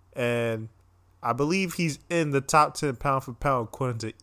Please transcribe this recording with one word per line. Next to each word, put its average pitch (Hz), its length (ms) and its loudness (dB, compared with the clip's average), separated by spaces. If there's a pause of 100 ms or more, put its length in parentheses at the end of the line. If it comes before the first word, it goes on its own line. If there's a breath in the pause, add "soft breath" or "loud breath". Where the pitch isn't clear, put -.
(140)
And 117 560 -2 (520)
I 120 120 0
believe 170 400 0
he's 160 260 0 (100)
in 165 220 2
the 139 100 2
top 151 340 4
ten 139 200 -2
pound 135 300 0
for 123 80 -10
pound, 123 340 0
according 123 320 -4
to 110 240 -6